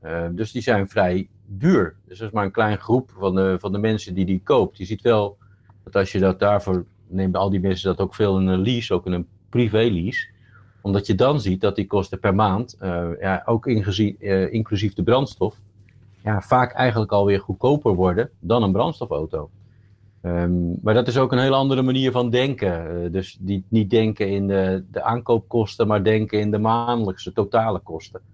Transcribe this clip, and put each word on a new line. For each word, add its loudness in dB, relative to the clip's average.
Eh, -8
dus -6
die -6
zijn 2
vrij 0
duur. 2
Dus -20
dat -8
is -14
maar 0
een -2
klein 0
groep 0
van 0
de, 2
van -6
de -4
mensen -2
die 0
die -2
koopt. 2
Je -8
ziet -8
wel 2
dat -4
als 0
je -2
dat 2
daarvoor, 0
nemen -2
al 0
die 0
mensen -2
dat -2
ook -10
veel 2
in 2
een 2
lease, -2
ook -2
in -4
een -4
privé 2
lease. -4
Omdat -2
je 0
dan 2
ziet -2
dat 0
die -2
kosten -2
per 0
maand, 0
eh, -4
ja, -2
ook -2
ingezien, 0
eh, 0
inclusief -2
de -4
brandstof, 0
ja, -2
vaak 0
eigenlijk 0
alweer 4
goedkoper 0
worden 2
dan 2
een 2
brandstofauto. -4
Ehm, -2
maar 2
dat 2
is -2
ook 2
een 0
hele 2
andere 2
manier 0
van 0
denken. -2
Eh, -4
dus -6
die, -4
niet 2
denken 2
in 0
de, 0
de -6
aankoopkosten, 0
maar 2
denken 2
in -2
de 0
maandelijkse -2
totale 0
kosten. -12